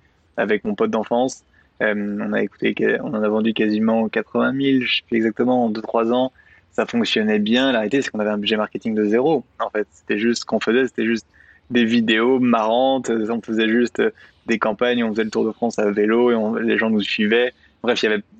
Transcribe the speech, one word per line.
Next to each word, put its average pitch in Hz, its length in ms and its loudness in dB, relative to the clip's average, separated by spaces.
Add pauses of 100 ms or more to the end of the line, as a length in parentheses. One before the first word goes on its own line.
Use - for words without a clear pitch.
(360)
avec 104 300 -2
mon 104 100 -4
pote 110 160 0
d'enfance. 117 520 -2 (380)
Euh, 104 380 -2
on 104 140 -6
a 107 100 0
écouté, 107 320 -4 (260)
on - 120 -8
en 107 100 -2
a 107 60 2
vendu 110 240 0
quasiment 110 560 0
quatre-vingt 120 420 -2
mille, 135 340 0
je - 120 -2
sais - 100 -8
plus 120 100 -2
exactement, 120 480 0
en 113 40 0
deux, 110 120 -6
trois 113 320 0
ans. 127 200 -2 (400)
Ça 113 120 -2
fonctionnait 107 540 0
bien. 120 320 2
La 120 80 2
réalité, 107 220 0
c'est - 100 -4
qu'on 107 80 -8
avait 104 100 0
un 104 80 -2
budget 104 200 -2
marketing 107 360 -4
de 107 120 0
zéro. 127 400 2 (140)
En 113 100 -4
fait, 107 220 -4
c'était - 280 -6
juste 113 220 0
ce - 40 -14
qu'on 110 140 -2
faisait, 123 280 0
c'était 113 180 -4
juste 113 200 -2 (440)
des 120 160 2
vidéos 117 540 2
marrantes. 120 680 2
On 113 320 -2
faisait 110 280 0
juste 117 320 0 (440)
des 113 140 -2
campagnes, 120 440 0
on 113 60 -2
faisait 110 140 -2
le 110 80 -6
Tour 113 120 -2
de 110 80 -2
France 117 280 -4
à 107 100 2
vélo 110 400 2
et 120 60 2
on, 110 180 -2
les 113 240 0
gens 113 140 0
nous 107 100 2
suivaient. 113 500 0 (300)
Bref, 117 220 0
il - 20 4
y 110 40 4
avait, 104 140 -2 (160)